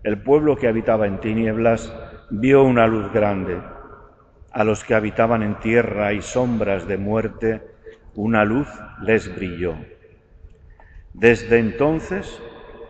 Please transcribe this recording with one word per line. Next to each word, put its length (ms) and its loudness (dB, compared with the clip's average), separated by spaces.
El 180 -4
pueblo 340 4
que 120 -2
habitaba 400 2
en 120 -4
tinieblas 720 0
vio 340 4
una 240 4
luz 240 -2
grande. 500 -2
A 120 -2
los 200 0
que 120 0
habitaban 480 2
en 160 -4
tierra 540 0
y 80 -4
sombras 680 -2
de 100 -4
muerte, 640 -2
una 300 2
luz 220 0
les 340 0
brilló". 400 -6
Desde 460 4
entonces 840 -2